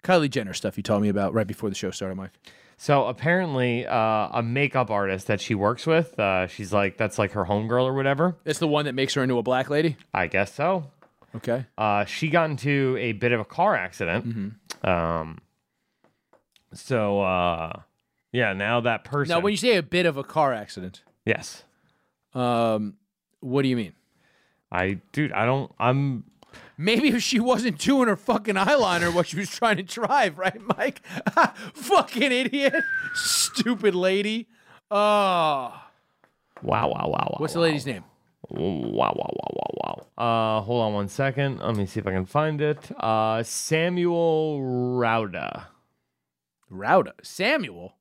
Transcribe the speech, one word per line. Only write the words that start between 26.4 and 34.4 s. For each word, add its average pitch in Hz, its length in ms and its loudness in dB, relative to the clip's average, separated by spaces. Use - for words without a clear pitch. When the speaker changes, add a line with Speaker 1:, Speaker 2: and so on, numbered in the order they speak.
Speaker 1:
Maybe 226 300 4
if 233 140 2
she 247 160 2
wasn't 233 400 0
doing 262 280 4
her 208 80 2
fucking 214 400 0
eyeliner 190 580 4
while 175 100 4
she 160 140 -4
was 196 120 -4
trying 214 280 2
to 190 60 -6
drive, 214 540 0
right, 190 220 -2
Mike? 226 240 -4
<laughs> - 380 2
Fucking 285 580 2
idiot. 262 520 2
Stupid - 800 0
lady. 202 520 0